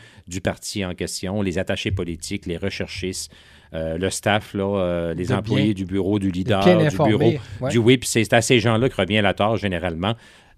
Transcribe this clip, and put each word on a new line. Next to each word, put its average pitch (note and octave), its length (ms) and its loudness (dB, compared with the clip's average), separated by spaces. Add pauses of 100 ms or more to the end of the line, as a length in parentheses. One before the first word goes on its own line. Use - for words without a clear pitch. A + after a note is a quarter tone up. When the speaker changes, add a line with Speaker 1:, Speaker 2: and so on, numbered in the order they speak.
(280)
Speaker 1:
du F2+ 120 -8
parti - 440 -4
en F2+ 100 -6
question, F#2+ 480 -6
les F#2 160 -2
attachés F#2+ 320 -4
politiques, F#2+ 560 -6
les F2 100 -4
recherchistes, F#2 760 -8 (420)
euh, D#2+ 240 -6
le F#2 120 -2
staff, - 440 -2
là, G2 100 -2 (140)
euh, F2 360 -2
les F2 120 -4
Speaker 2:
De - 80 0
Speaker 1:
employés G2+ 320 0
Speaker 2:
bien, G#2+ 80 2
Speaker 1:
du F#2+ 100 -4
bureau F#2+ 360 0
du G2 80 0
Speaker 2:
de F2+ 40 0
Speaker 1:
leader, F#2+ 320 0
Speaker 2:
bien F#2 140 6
Speaker 1:
du D#3 80 4
Speaker 2:
informer, C#3 300 2
Speaker 1:
bureau - 160 4 (280)
Speaker 2:
ouais. D#2 100 -2
Speaker 1:
du G#2 80 2
whip. A#2+ 260 6
C'est - 280 0
à A#2+ 80 6
ces A#2+ 200 4
gens-là A#2 280 2
que - 80 -4
revient G2+ 240 2
la G2 140 4
tâche, G#2 260 0
généralement, F2+ 540 -2 (440)